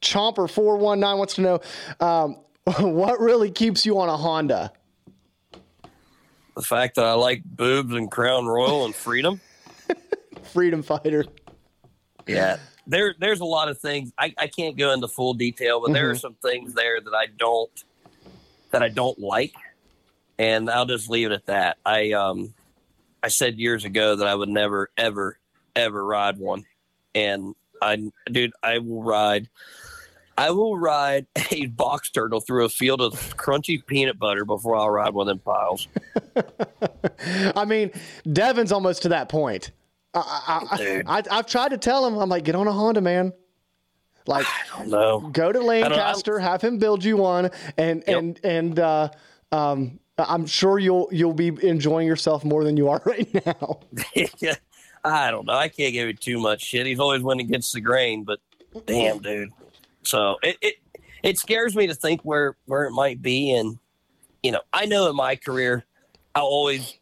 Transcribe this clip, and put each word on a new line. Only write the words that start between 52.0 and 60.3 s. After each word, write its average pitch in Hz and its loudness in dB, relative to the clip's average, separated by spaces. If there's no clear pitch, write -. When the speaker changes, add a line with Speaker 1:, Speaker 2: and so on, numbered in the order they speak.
Speaker 1:
yourself 160 2
more 151 2
than 151 2
you 143 4
are 147 2
<laughs> - -4
right 208 0
now. - -4
Speaker 2:
<laughs> 139 0
Yeah. 160 -2
I 151 2
don't 107 -6
know. 110 -2
I 147 2
can't 139 -2
give 120 -2
it 104 -8
too 123 -4
much 107 0
shit. 123 -4
He's 127 -4
always 139 2
went 131 0
against 120 -4
the 120 -8
grain, 117 0
but 104 -6
damn, 110 0
dude. 104 -8
So 104 0